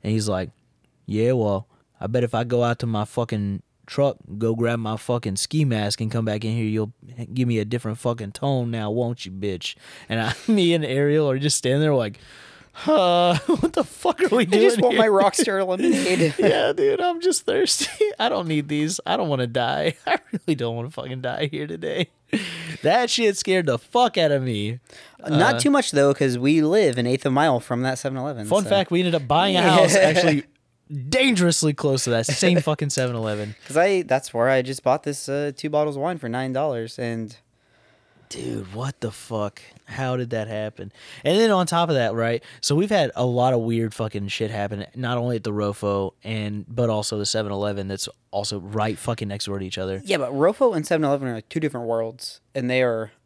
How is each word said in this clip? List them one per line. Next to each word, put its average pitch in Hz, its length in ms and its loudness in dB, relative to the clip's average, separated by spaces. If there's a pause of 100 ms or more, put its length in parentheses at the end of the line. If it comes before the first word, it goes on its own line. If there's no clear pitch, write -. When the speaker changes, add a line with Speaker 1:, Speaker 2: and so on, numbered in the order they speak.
Speaker 1:
And 104 100 -2
he's 104 160 -2
like, 92 220 -2 (560)
"Yeah, 110 240 0
well, 107 360 0 (320)
I - 60 -8
bet 120 180 0
if 117 120 -4
I 117 80 0
go 123 200 0
out 120 160 0
to 123 60 -4
my 107 200 -2
fucking 104 580 -4 (240)
truck, 139 300 0 (200)
go 113 160 0
grab 117 260 0
my 110 180 -4
fucking 117 400 -4
ski 151 280 0
mask 107 340 -2
and 110 120 -4
come 113 140 -2
back 107 200 -4
in 110 100 -2
here, 117 100 0
you'll 107 280 -2 (400)
give 123 140 0
me 117 100 0
a 104 80 0
different 113 320 -4
fucking 113 360 -4
tone 131 360 -2
now, 110 220 -4
won't 120 340 -2
you, 92 60 -12
bitch?" 95 420 -6 (340)
And 113 140 -2
I, 113 140 -2 (120)
<laughs> - 40 -
me 175 240 4
and 156 100 0
Ariel 143 420 2
are 135 120 0
just 143 180 0
standing 135 240 2
there 151 140 4
like, 110 240 -2 (540)
"Huh, 175 680 4
<laughs> - 60 -14
what 320 260 0
the 320 100 0
fuck - 380 -2
are 359 140 2
we 247 80 4
Speaker 2:
I - 20 4
Speaker 1:
doing 202 240 4
Speaker 2:
just 220 100 2
want 240 140 4
Speaker 1:
here?" 220 80 4
Speaker 2:
my 220 60 6 (160)
Rockstar 196 440 2
lemonade. 185 680 2
Speaker 1:
<laughs> - 40 -6
Yeah, 117 320 4
dude, - 300 2
I'm 349 180 0
just 359 280 0
thirsty. - 400 0 (180)
<laughs> 403 140 -6
I 226 100 0
don't 190 180 -2
need 147 200 -2
these. 151 400 -2
I 175 100 0
don't 190 120 -2
wanna 127 180 0
die. 131 540 -2
<laughs> - 40 -16
I 381 140 0 (120)
really 175 220 -4
don't 120 220 -4
wanna 120 160 -8
fucking 131 300 -10
die 131 260 -4
here 147 180 -6
today. 165 440 -6 (720)
That 226 280 2
shit 214 260 2
scared 185 300 0
the 123 120 0
fuck 240 400 2
out 156 140 4
of 139 100 2
me. 113 380 -4 (400)
Speaker 2:
Not 160 360 2
Speaker 1:
Uh, 120 40 -2
Speaker 2:
too 190 100 2
much, 277 220 2
though, 143 220 4
'cause 131 240 0
we 147 240 4
live 156 360 2
an 120 80 0
eighth 127 200 0
of 135 80 2
a - 20 2
mile 139 240 4
from 123 220 -4
that 131 180 -2
seven 135 180 -6
eleven, 127 300 -6
Speaker 1:
Fun 196 160 2
Speaker 2:
so. 170 60 -6
Speaker 1:
fact: 196 200 2
we 175 120 2
ended 175 140 0
up 139 120 -2
buying 180 300 2
a 175 40 4
Speaker 2:
<laughs> 180 80 6
Speaker 1:
house 180 260 6
actually 160 480 4 (680)
dangerously 180 640 4
close 135 320 0
to 127 60 -2
that 113 140 0
same 175 360 4
fucking 151 280 -2
seven 123 280 -2
eleven. 107 440 -4
Speaker 2:
<laughs> - 60 -20
'Cause 139 80 -8
I, 185 280 4
that's 131 300 -2
where 117 140 2
I 131 140 4
just 131 200 -6
bought 135 220 2
this, 143 240 -8
uh, 143 280 -4
two 151 140 -8
bottles 151 280 0
of 135 60 -6
wine 170 160 -4
for 120 100 -8
nine 131 240 -4
dollars, 127 440 -4
and 117 380 -6 (960)
Speaker 1:
Dude, 104 440 -10
what 131 280 -8
the 110 100 -6
fuck? 104 500 -8 (220)
How 127 320 -6
did 123 140 -6
that 110 180 -4
happen? 107 460 -10 (320)
And 165 120 4
then 226 140 4
on 180 160 2
top 170 220 0
of 165 60 2
that, 117 180 2
right, 117 280 0 (200)
so 143 140 0
we've 196 140 2
had 175 240 2
a 123 120 0
lot 123 280 2
of 123 60 2
weird 113 340 -2
fucking 104 360 -6
shit 110 200 -4
happen, 104 360 -6 (100)
not 123 220 -4
only 120 180 -2
at 107 80 -6
the 107 80 -4
Rofo, 101 600 -2 (100)
and, 104 460 -6
but 117 200 0
also 107 280 -2
the 104 80 -4
seven 107 260 -2
eleven 101 380 -4
that's 95 180 -6 (240)
also 101 300 -6
right 104 360 -4
fucking 113 300 -6
next 101 200 -6
door 98 120 -6
to 95 60 -6
each 92 120 -8
other. 95 280 -6
Speaker 2:
Yeah, 185 100 0
but 131 160 -4
Rofo 196 420 2
and 151 140 -4
seven 160 160 0
eleven 139 240 0
are, 120 60 -4
like, 110 160 -10
two 170 100 -6
different 123 280 -4
worlds, 113 520 -6 (160)
and 127 140 -2
they 127 140 2
are 110 280 -2 (140)